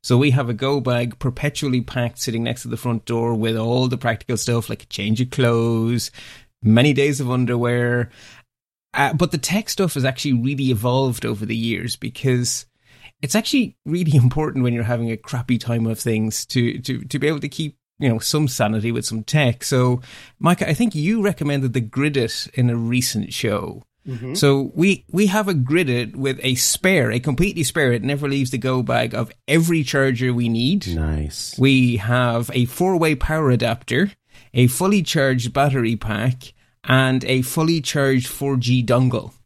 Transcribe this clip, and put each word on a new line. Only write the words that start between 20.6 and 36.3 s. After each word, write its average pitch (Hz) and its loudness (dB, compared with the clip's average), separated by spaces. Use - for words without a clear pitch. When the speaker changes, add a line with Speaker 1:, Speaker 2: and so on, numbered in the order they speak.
Speaker 1:
I 156 2
think 226 0
you 180 0
recommended 143 -2
the 131 0
Gridit 131 -2
in 123 2
a 117 0
recent 117 -2
show. - -4
Speaker 2:
Mm-hmm. 127 -8
Speaker 1:
So 139 2
we, 185 2
we 202 2
have 202 0
a 190 0
Gridit 127 0
with 135 -4
a 131 0
spare, 139 2
a 117 0
completely 156 0
spare, 135 2
it 110 0
never 143 -2
leaves 135 -2
the 139 -4
go 127 0
bag, 120 0
of 117 -4
every 165 2
charger 131 0
we 120 0
need. 120 0
Speaker 2:
Nice. 78 -4
Speaker 1:
We 127 4
have 120 0
a 123 2
four-way 165 2
power 156 0
adapter, 120 0
a 123 6
fully 185 2
charged 131 0
battery 131 2
pack, 107 -4